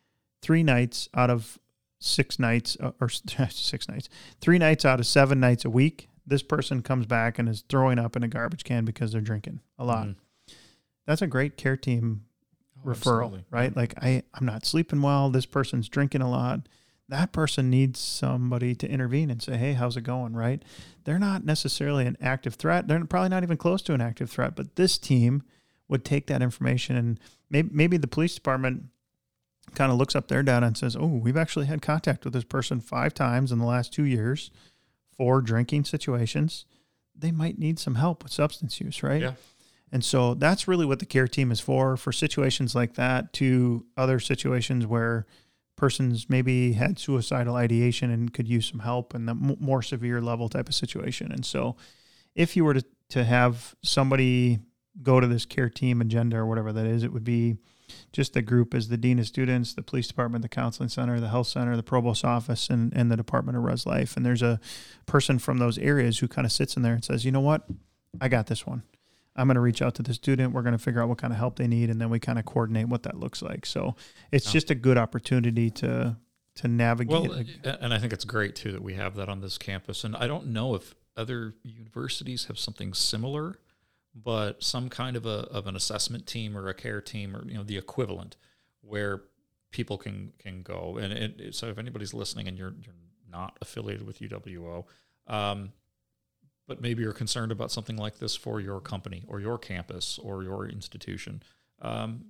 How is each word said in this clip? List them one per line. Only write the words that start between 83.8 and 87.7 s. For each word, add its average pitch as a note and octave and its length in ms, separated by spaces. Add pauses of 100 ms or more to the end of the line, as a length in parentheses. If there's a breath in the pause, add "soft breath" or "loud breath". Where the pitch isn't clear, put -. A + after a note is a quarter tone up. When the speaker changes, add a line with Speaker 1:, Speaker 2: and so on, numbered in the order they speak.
Speaker 2:
but A2 480
some B2+ 260
kind B2 260
of A2+ 120
a, G#2+ 140 (100)
of G2+ 160
an F#2+ 80
assessment - 500
team G#2+ 320
or F#2+ 100
a F#2+ 60
care G#2 280
team G2+ 340
or, - 120
you - 60
know, G#2+ 100
the G2+ 140